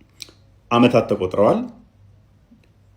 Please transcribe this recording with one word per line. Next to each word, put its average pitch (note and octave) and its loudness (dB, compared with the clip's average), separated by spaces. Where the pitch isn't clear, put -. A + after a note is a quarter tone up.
አመታት A#2+ 2
ተቆጥረዋል። G2+ -2